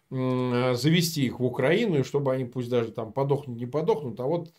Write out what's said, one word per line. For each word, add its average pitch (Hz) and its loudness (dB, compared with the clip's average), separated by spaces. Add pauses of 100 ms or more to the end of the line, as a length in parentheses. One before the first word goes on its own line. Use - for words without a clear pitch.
(100)
м, 127 0
завести 160 2
их 117 -4
в 123 0
Украину, 156 2
и 131 2
чтобы 135 0
они 131 0
пусть 123 -6
даже 117 0
там 110 -8
подохнут, 135 -2
не 123 -6
подохнут, 143 -2
а 123 -4
вот 165 -2 (100)